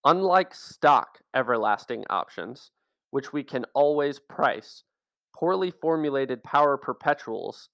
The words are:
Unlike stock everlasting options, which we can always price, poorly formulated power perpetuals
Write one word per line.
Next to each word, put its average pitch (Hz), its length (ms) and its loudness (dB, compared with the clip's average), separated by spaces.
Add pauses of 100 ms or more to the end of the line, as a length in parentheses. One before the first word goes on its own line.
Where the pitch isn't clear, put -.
Unlike 185 500 2
stock - 640 0 (160)
everlasting 113 760 -2
options, 95 600 -8 (400)
which 135 220 -6
we 147 100 -6
can 123 220 -8 (100)
always 143 460 2
price, - 640 -4 (500)
poorly 185 460 -2
formulated 139 640 -2
power 143 320 2
perpetuals - 960 -6